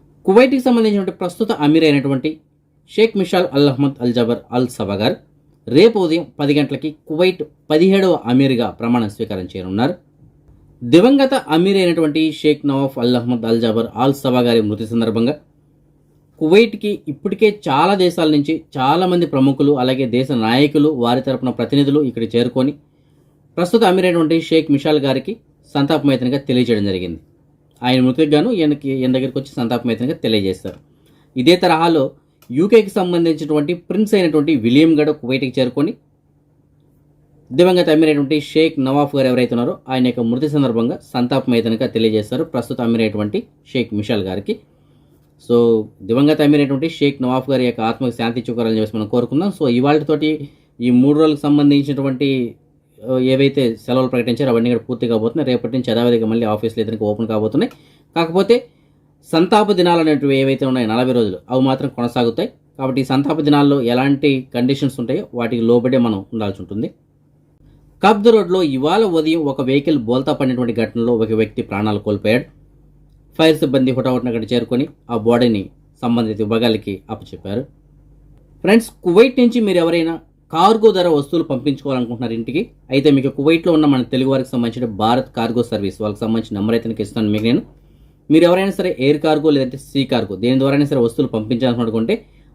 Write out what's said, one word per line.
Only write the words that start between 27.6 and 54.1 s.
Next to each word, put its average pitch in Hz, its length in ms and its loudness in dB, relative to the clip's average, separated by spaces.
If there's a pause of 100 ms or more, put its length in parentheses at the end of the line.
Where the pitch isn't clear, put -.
ఆయన 127 180 2
మృతికి 139 300 2
గాను 151 180 2
ఈయనకి, 151 420 -2
ఈయన 127 200 -2
దగ్గరికి 131 260 -2
వచ్చి 135 100 -8
సంతాపమైతనిగా 120 640 -4
తెలియజేశారు. 98 640 -4 (640)
ఇదే 156 160 6
తరహాలో 165 560 2 (400)
యూకేకి 202 380 4
సంబంధించినటువంటి 165 840 -2
ప్రిన్స్ 196 400 -2
అయినటువంటి 156 420 2
విలియం 143 440 4
గడ 151 100 2
కువైట్కి 131 500 -4
చేరుకొని, 143 340 -2 (1600)
దివంగత 175 380 4
అమీర్ 160 160 4
అయినటువంటి 147 360 0
షేక్ 156 380 0
నవాఫ్ 143 360 0
గారు 135 120 2
ఎవరైతే 123 280 2
ఉన్నారో, 123 220 -2 (120)
ఆయన 127 160 0
యొక్క 123 140 0
మృతి 123 300 -2
సందర్భంగా 131 500 0 (140)
సంతాపమైతనిగా 123 760 -2
తెలియజేశారు 110 560 -2
ప్రస్తుత 123 380 -6
అమీర్ 117 200 0
అయినటువంటి 104 420 -4 (300)
షేక్ 117 200 -4
మిషాల్ 104 300 -4
గారికి. 98 360 -6 (880)
So, 117 360 4 (160)
దివంగత 143 400 2
అమీర్ 147 140 4
అయినటువంటి 143 340 0
షేక్ 143 320 -2
నవాఫ్ 127 280 -2
గారి 127 160 0
యొక్క 117 160 -4
ఆత్మకు 113 300 -4
శాంతి 117 280 -4
చేకూరాలని 113 380 -4
చెప్పేసి 107 200 -4
మనం 110 100 -4
కోరుకుందాం. 131 540 -2
So, 143 60 0
ఇవాళతోటి 147 840 0 (320)
ఈ 123 80 0
మూడు 135 300 4
రోజులకు 156 200 2
సంబంధించినటువంటి, 139 1160 0 (540)
ఆ, 131 100 0
ఏవైతే 131 560 2
సెలవులు 127 320 -2
ప్రకటించారో, 123 440 -2